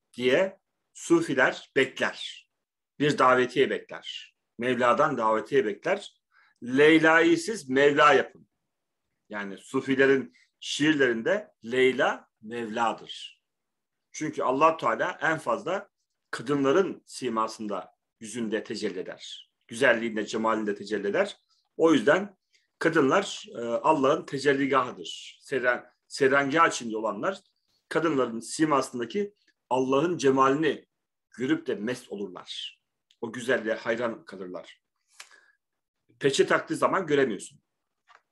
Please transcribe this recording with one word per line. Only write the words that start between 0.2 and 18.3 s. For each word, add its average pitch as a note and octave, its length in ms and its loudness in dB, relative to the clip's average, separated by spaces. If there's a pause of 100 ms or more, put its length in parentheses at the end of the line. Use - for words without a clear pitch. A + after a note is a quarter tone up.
Sufiler D#3+ 800 0
bekler. - 720 -4 (500)
Bir C#3+ 200 0
davetiye B2+ 520 4
bekler. - 640 -12 (240)
Mevla'dan B2 600 2
davetiye A2 460 2
bekler. D#3+ 560 -6 (420)
Leyla'yı D#3+ 760 6
siz E3 320 -8
Mevla C#3+ 420 6
yapın. - 360 0 (800)
Yani G2+ 300 -10
Sufilerin C3+ 760 0 (260)
şiirlerinde C#3 920 0 (120)
Leyla C3 640 0 (140)
Mevla'dır. A2+ 1000 -6 (720)
Çünkü D3+ 300 -8
Allah D3+ 340 4
Teala C3 460 -4
en D#3 160 0
fazla C3 500 -4 (420)
kadınların C#3 760 0
simasında, A2 840 -6 (280)
yüzünde A2 440 -6